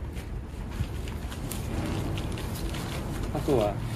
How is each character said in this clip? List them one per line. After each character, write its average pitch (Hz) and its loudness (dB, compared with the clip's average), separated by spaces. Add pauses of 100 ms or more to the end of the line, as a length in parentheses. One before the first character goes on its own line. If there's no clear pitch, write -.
(3250)
あ 151 2
と 143 6
は 104 6 (220)